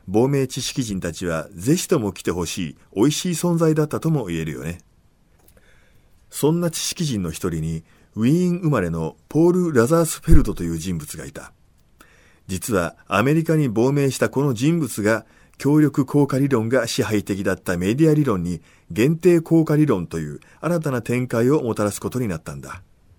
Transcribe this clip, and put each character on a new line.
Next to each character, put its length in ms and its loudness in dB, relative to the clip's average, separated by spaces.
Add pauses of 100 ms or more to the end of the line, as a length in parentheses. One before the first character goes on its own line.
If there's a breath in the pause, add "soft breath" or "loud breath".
亡 180 4
命 220 0
知 140 -8
識 200 -4
人 160 -6
た 140 -4
ち 140 -8
は 260 -4
ぜ 240 0
ひ 100 -4
と 140 0
も 100 -2
来 140 -12
て 80 0
ほ 140 -4
し 240 -6
い 60 -16 (200 soft breath)
美 60 2
味 100 4
し 160 -6
い 60 -2
存 240 0
在 180 2
だ 80 0
っ 20 -2
た 140 -6
と 100 -2
も 160 -2
言 120 -4
え 60 -4
る 60 -6
よ 140 -10
ね。 140 -8 (1500 soft breath)
そ 200 0
ん 100 2
な 120 0
知 60 -8
識 260 -4
人 180 -2
の 80 -4
一 180 -6
人 140 -4
に、 220 -6 (320 soft breath)
ウ 100 0
ィ 60 4
ー 220 2
ン 80 -2
生 80 0
ま 100 2
れ 100 -2
の 240 -4 (140)
ポ 220 2
ー 200 0
ル・ 20 -4
ラ 140 6
ザ 160 4
ー 20 2
ス 160 -4
フ 120 2
ェ 20 12
ル 80 10
ド 120 -2
と 100 -6
い 60 -2
う 80 -4
人 200 -4
物 180 -12
が 80 -12
い 60 -14
た。 220 -18 (960 soft breath)
実 260 -4
は 200 0 (140)
ア 160 2
メ 100 4
リ 80 2
カ 140 0
に 120 2
亡 220 2
命 220 2
し 60 -10
た 120 2
こ 100 -2
の 140 0
人 240 0
物 240 -4
が、 240 0 (320 soft breath)
協 220 4
力 260 2
効 220 2
果 100 -2
理 100 2
論 200 0
が 180 0
支 160 -2
配 220 0
的 180 -4
だ 120 0
っ 60 -6
た 160 -2
メ 200 0
デ 80 2
ィ 60 6
ア 40 4
理 100 2
論 200 0
に、 180 -6 (300 soft breath)
限 260 2
定 220 4
効 240 2
果 100 0
理 100 4
論 220 0
と 140 -6
い 100 -6
う 80 -12 (220 soft breath)
新 180 -2
た 140 -4
な 100 -4
展 240 -2
開 240 2
を 140 2
も 100 -2
た 80 -2
ら 80 2
す 100 -8
こ 80 -6
と 120 -4
に 80 -4
な 100 -6
っ 20 -16
た 140 -12
ん 60 -14
だ。 220 -16 (360)